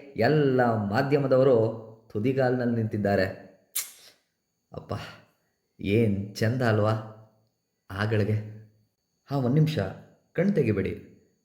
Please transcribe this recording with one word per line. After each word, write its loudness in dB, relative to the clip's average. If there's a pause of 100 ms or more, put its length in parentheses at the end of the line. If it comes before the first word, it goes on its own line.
(160)
ಎಲ್ಲ 4 (280)
ಮಾಧ್ಯಮದವರು 2 (300)
ತುದಿಗಾಲ್ನಲ್ಲಿ 0
ನಿಂತಿದ್ದಾರೆ. 0 (1500)
ಅಪ್ಪ, -12 (880)
ಏನ್ 0
ಚಂದ -2
ಅಲ್ವಾ 2 (1000)
ಆಗಳಿಗೆ? -2 (960)
ಹಾ, -2
ಒಂದ್ 0
ನಿಮಿಷ 2 (540)
ಕಣ್ -2
ತೆಗಿಬೇಡಿ, 0 (520)